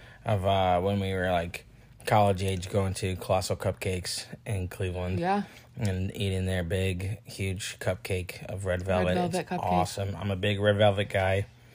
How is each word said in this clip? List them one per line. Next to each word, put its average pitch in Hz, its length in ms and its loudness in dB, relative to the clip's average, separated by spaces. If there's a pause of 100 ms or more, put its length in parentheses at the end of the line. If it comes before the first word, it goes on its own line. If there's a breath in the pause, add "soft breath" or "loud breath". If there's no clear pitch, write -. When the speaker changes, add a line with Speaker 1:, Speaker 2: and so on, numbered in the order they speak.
(260 loud breath)
Speaker 1:
of, 101 200 2
uh, 95 340 4
when 98 200 2
we 95 140 -2
were, 92 180 0
like, 87 340 -2 (400 soft breath)
college 101 380 4
age 95 260 -2
going 95 260 0
to 92 200 -2
Colossal 95 400 0
Cupcakes 92 720 -4 (200)
in 95 220 -2
Cleveland. 90 520 -4
Speaker 2:
Yeah. 190 240 0 (360 loud breath)
Speaker 1:
And 95 360 -2
eating 95 300 0
their 92 180 0
big, 95 600 -2
huge - 560 -6
cupcake 92 680 -4
of 98 200 -8
red 90 160 0
Speaker 2:
Red 92 60 -6
Speaker 1:
velvet. 90 280 4
Speaker 2:
velvet 180 240 0
Speaker 1:
It's - 100 -8
Speaker 2:
cupcake. 185 140 -4
Speaker 1:
awesome. 92 560 0
I'm 101 100 -2
a 98 60 0
big 101 240 0
red 104 180 4
velvet 101 320 4
guy 95 360 2 (300 loud breath)